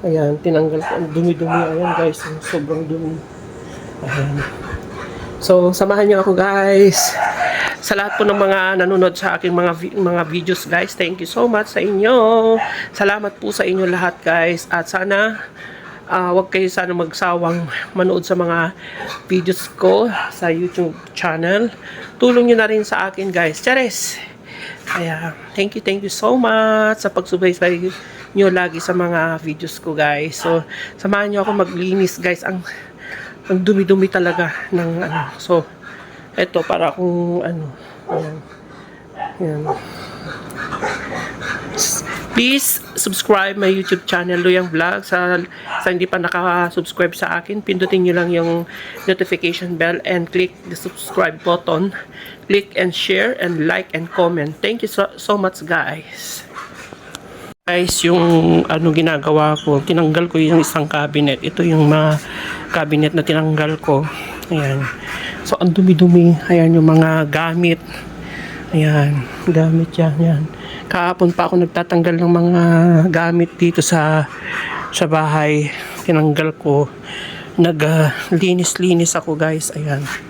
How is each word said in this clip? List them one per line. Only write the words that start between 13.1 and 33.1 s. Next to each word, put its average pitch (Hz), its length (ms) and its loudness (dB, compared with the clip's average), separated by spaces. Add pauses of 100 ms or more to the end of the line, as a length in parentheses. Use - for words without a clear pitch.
po 214 80 -4
sa 196 160 -2
inyo 185 240 0
lahat 175 320 -2
guys. 170 480 0
At 170 160 -2
sana, 202 560 0 (640)
ah, 180 240 0
wag 185 240 2
kayo 190 160 0
sana 180 240 -2
magsawang 170 720 -2 (320)
manood 185 240 2
sa 185 160 -2
mga 170 400 0 (480)
videos 180 400 -2 (120)
ko 196 280 4 (240)
sa 170 240 -2
YouTube 175 400 -2 (240)
channel. 180 560 0 (480)
Tulong 240 320 6
niyo 226 80 6
na 214 80 2
rin 214 160 0
sa - 240 -2
akin 190 240 -6
guys. 165 320 0
Chares! 247 560 -2 (640)
Kaya, 165 480 -4 (240)
thank 202 160 -2
you, 220 80 -8
thank 196 240 -2
you 190 40 -4
so 240 280 0
much 220 640 2
sa 202 80 -2
pagsubaybay 180 800 0 (440)
niyo 196 180 4
lagi 180 260 -2
sa 175 140 -6
mga 165 500 0
videos 156 360 -8
ko 160 160 -8
guys. 147 440 -2
So, 165 240 0 (360)
samahan 202 360 0
niyo 202 120 0
ako 202 200 0
maglinis 185 560 0
guys. 175 240 -2
Ang, 185 160 -4 (840)